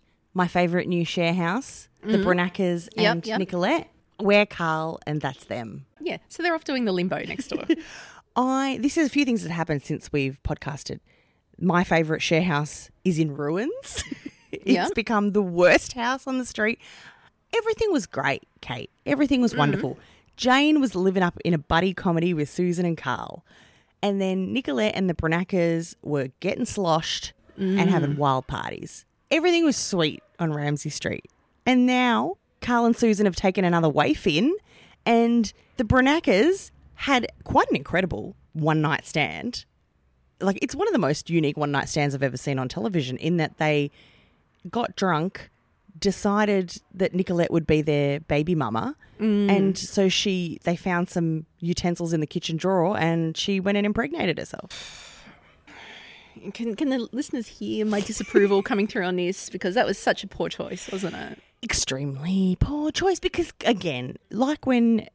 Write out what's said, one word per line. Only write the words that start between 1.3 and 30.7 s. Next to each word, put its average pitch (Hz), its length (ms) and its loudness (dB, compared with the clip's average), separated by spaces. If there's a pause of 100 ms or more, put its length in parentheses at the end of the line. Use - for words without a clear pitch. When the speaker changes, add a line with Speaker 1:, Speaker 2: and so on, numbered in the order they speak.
Speaker 1:
house? 180 540 -2 (160)
The 208 140 2
Speaker 2:
Mm-hmm. 196 100 2
Speaker 1:
Branakas 175 720 0
Speaker 2:
Yep, 214 140 4
Speaker 1:
and 170 160 -4
Speaker 2:
yep. 220 120 -2
Speaker 1:
Nicolette? 190 480 0 (320)
We're 202 280 6
Carl 160 580 -4
and 151 160 -2
that's 131 240 -6
them. 117 400 -10 (140)
Speaker 2:
Yeah, 294 180 -6 (120)
so - 140 -12
they're 339 120 0
off 320 80 -6
doing 262 220 -2
the 202 60 0
limbo 175 340 -2
next - 220 -8
door. - 160 -6 (360)
Speaker 1:
<laughs> - 360 -16
I, 262 460 0
this 277 160 0
is 311 100 4
a - 20 0
few 285 160 2
things 233 180 0
that 160 80 -6
happened 165 320 -2
since - 280 -6
we've 135 320 -2
podcasted. - 560 -8 (600)
My 175 240 4
favourite 160 400 2
share 160 200 2
house 151 460 -2 (140)
is 180 160 2
in 151 160 0
ruins. 202 760 -4
<laughs> - 40 -10 (400)
It's - 120 -10
Speaker 2:
Yeah. 180 280 2
Speaker 1:
become 208 380 0
the 208 100 2
worst 175 520 4
house 254 340 -4
on 262 100 -4
the 247 80 -4
street. 220 340 -2 (760)
Everything 453 380 0
was 240 120 0
great, 135 380 -2 (160)
Kate. - 300 -12 (160)
Everything 277 360 2
was 233 120 4
Speaker 2:
Mm-hmm. 151 60 -2
Speaker 1:
wonderful. 143 380 0 (380)
Jane 285 460 4
was 247 120 0
living 185 300 2
up 175 220 0
in 175 80 2
a 165 40 2
buddy 170 360 0
comedy 170 400 0
with 151 160 -2
Susan 180 360 0
and 165 120 0
Carl. - 480 -8 (580)
And 196 160 2
then 190 320 0
Nicolette 240 420 0
and 190 160 0
the 170 40 2
Branakas 170 880 0
were 139 300 -2 (100)
getting 208 240 -2
sloshed - 680 0 (240)
and 190 240 0
Speaker 2:
Mm. 175 80 4
Speaker 1:
having 143 300 2
wild 135 300 0
parties. - 580 -8 (260)
Everything 339 320 4
was 294 140 4
sweet - 440 0 (160)
on 165 140 0
Ramsay 147 380 -2